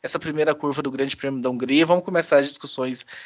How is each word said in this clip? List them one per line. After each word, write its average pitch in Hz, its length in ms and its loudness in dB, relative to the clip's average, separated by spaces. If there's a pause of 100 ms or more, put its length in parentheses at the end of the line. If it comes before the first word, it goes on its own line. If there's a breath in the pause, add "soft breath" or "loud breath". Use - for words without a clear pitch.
essa 143 160 -6
primeira 151 380 0
curva 147 260 -4
do 143 80 -2
Grande 135 280 -4
Prêmio 135 240 -4
da 127 80 0
Hungria. 127 360 2
Vamos 175 200 2
começar 165 320 4
as 139 100 6
discussões 127 580 -6 (200 loud breath)